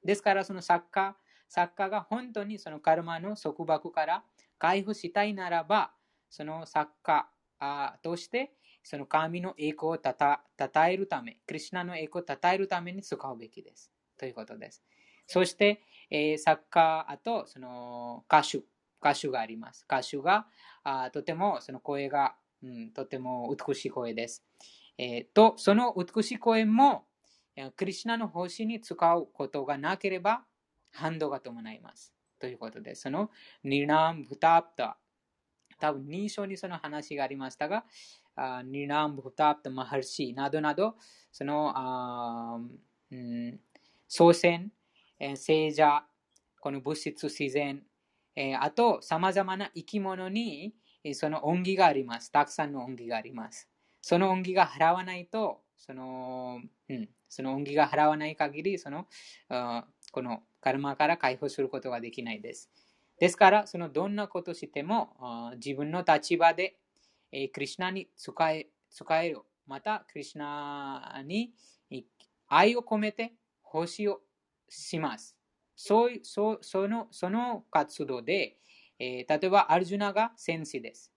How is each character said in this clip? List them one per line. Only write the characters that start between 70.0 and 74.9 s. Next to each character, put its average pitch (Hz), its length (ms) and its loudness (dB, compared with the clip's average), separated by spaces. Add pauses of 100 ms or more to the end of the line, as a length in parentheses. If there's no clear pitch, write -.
ク - 80 -12
リ 139 40 -10
シ - 140 -16
ュ - 20 -12
ナ 143 840 -10
に、 220 260 -4 (400)
え 139 40 -12
ー、 123 80 -10 (440)
愛 196 280 6
を 240 60 -2
込 226 160 -2
め 214 140 0
て 226 220 -8 (280)
奉 160 260 -4
仕 208 200 -4
を 202 140 -2 (480)
し - 300 -8